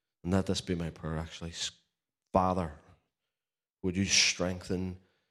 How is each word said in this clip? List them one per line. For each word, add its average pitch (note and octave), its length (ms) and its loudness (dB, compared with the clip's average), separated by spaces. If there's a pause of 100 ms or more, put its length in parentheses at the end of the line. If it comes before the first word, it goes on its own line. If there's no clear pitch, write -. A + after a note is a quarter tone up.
(240)
And F2 80 0
let F#2+ 140 4
this F2+ 160 0
be F#2 140 -2
my E2+ 140 -4
prayer, D#2+ 280 -6
actually. E2 320 -8
S-, - 220 -8 (600)
Father, F#2 400 2 (1120)
would F2+ 140 0
you G2 80 4
strengthen F2+ 920 0 (340)